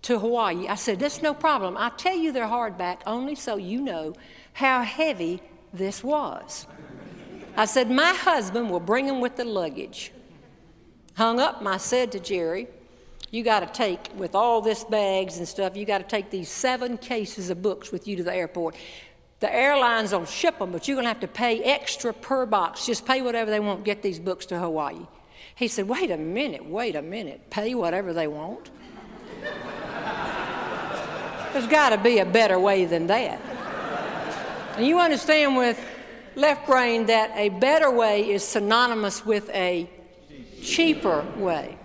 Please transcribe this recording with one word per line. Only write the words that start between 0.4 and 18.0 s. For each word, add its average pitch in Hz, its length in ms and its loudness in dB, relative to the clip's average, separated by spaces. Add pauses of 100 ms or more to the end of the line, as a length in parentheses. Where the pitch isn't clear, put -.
I 202 80 -2
said, 202 240 -2
"That's 285 200 -2
no 302 140 0
problem. 254 420 0
I'll 233 140 0
tell 370 240 -2
you 320 160 0
they're 247 160 -2
hardback 190 600 -2
only 254 280 -4
so 233 220 -6
you 196 240 -4
know 165 320 -4 (400)
how 262 300 2
heavy 196 600 -2 (300)
this 196 320 -6
was." 277 600 -4 (920)
I 214 80 4
said, 240 260 2
"My 311 240 6
husband 233 560 2
will 175 80 0
bring 226 300 2
'em 269 120 -2
with 247 140 -2
the 247 100 -4
luggage." 185 680 -6 (1040)
Hung 226 240 2
up, - 180 2
and 208 100 -4
I 190 100 0
said 247 340 0
to 196 80 -8
Jerry, 180 480 -4 (640)
"You 226 100 -4
gotta 214 240 2
take, 196 500 -4
with 190 200 -4
all 233 240 4
this 214 240 0
bags 190 540 0
and 170 100 -6
stuff, 190 280 -4
you 202 80 -6
gotta 196 200 0
take 202 260 -4
these 180 200 -6
seven 247 480 -2
cases 202 520 -6
of 175 100 -4
books 190 300 -4
with 175 160 -8